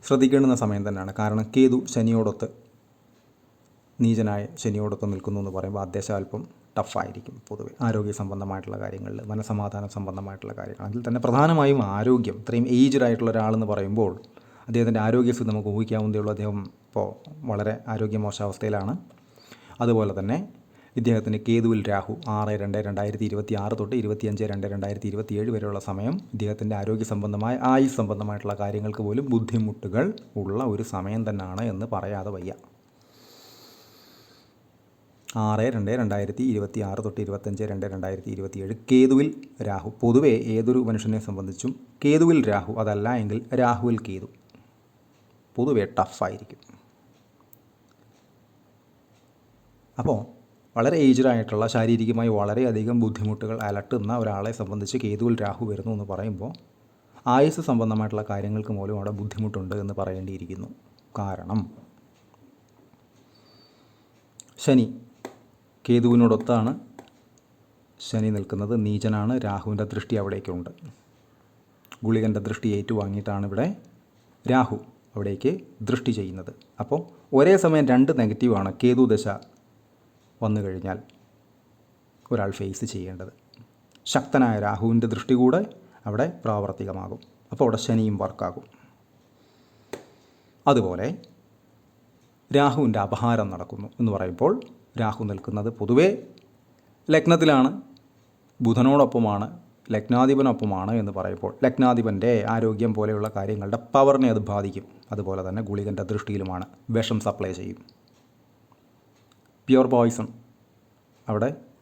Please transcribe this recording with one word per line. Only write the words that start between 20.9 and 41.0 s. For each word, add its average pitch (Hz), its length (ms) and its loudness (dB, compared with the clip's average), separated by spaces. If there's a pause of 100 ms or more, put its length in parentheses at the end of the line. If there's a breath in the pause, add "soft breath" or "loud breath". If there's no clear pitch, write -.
ഇദ്ദേഹത്തിന് 110 380 2 (100)
കേതുവിൽ 113 320 4 (100)
രാഹു 101 240 -2 (220)
ആറ് 107 160 -2 (100)
രണ്ട് 101 240 -4
രണ്ടായിരത്തി 104 440 -4
ഇരുപത്തി 104 320 -4
ആറ് 107 180 -2
തൊട്ട് 107 220 -4
ഇരുപത്തിയഞ്ച് 107 500 -4
രണ്ട് 98 220 -6
രണ്ടായിരത്തി 101 380 -6
ഇരുപത്തിയേഴ് 107 440 -4
വരെയുള്ള 104 320 -4
സമയം 104 280 -4 (200)
ഇദ്ദേഹത്തിൻ്റെ 107 460 -4
ആരോഗ്യ 110 280 -2
സംബന്ധമായ, 104 460 -2 (160)
ആയുസ് 135 280 4
സംബന്ധമായിട്ടുള്ള 104 640 -4
കാര്യങ്ങൾക്ക് 104 460 -4
പോലും 120 260 -2
ബുദ്ധിമുട്ടുകൾ 110 720 0 (360)
ഉള്ള 98 180 -4 (140)
ഒരു 104 100 -4 (100)
സമയം 104 360 -4
തന്നെയാണ് 95 420 -6
എന്ന് 101 240 -6
പറയാതെ 98 400 -6
വയ്യ. 90 180 -10 (3000 soft breath)
ആറ് 107 180 0 (100)
രണ്ട് 104 160 -2 (100)
രണ്ടായിരത്തി 101 500 -4
ഇരുപത്തിയാറ് 104 540 -4
തൊട്ട് 107 200 -8
ഇരുപത്തഞ്ച് 98 460 -6
രണ്ട് 98 220 -6
രണ്ടായിരത്തി 95 420 -8
ഇരുപത്തിയേഴ് 98 400 -8 (160)
കേതുവിൽ 131 380 6 (400)
രാഹു. 98 200 -6 (140)
പൊതുവേ 123 300 6 (220)
ഏതൊരു 120 340 2
മനുഷ്യനെ 110 380 -2